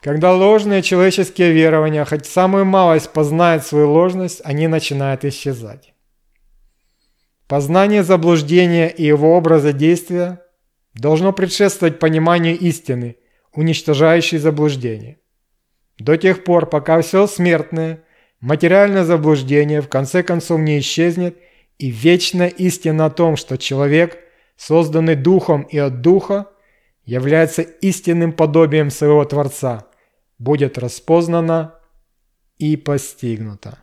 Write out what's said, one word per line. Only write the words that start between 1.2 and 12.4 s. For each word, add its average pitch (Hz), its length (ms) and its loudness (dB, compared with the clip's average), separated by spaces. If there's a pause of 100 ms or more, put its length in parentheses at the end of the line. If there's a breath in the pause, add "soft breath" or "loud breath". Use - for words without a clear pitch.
верования 156 540 2
хоть 147 200 -6
самую 190 400 0
малость 180 460 2
познают 156 520 0
свою 147 280 2
ложность, 180 520 0
они 151 240 -4
начинают 139 580 -4
исчезать. 127 680 -10 (1500)
Познание 185 540 0
заблуждения 170 880 2
и 170 140 -6
его 151 340 4
образа 160 360 2
действия 175 680 -2 (540)
должно 156 380 0
предшествовать 190 680 -2
пониманию 165 580 0